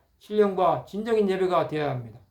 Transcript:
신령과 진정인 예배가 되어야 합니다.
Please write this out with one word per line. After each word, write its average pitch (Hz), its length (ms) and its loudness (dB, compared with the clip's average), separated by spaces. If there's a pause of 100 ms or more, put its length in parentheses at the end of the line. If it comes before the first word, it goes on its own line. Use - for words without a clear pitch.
(180)
신령과 185 680 0
진정인 214 420 0
예배가 185 400 0
되어야 151 220 -2
합니다. 117 280 -8 (120)